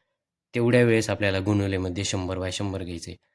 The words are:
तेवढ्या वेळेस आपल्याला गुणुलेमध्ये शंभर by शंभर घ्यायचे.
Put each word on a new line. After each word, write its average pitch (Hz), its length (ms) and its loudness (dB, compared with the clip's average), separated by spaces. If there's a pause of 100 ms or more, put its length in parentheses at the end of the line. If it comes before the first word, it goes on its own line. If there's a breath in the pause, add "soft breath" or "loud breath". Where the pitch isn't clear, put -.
(560)
तेवढ्या 120 280 4
वेळेस 113 260 4
आपल्याला 98 300 0
गुणुलेमध्ये 95 640 0
शंभर 92 340 -4
by 92 120 -4
शंभर 95 340 -6
घ्यायचे. 85 320 -10 (200)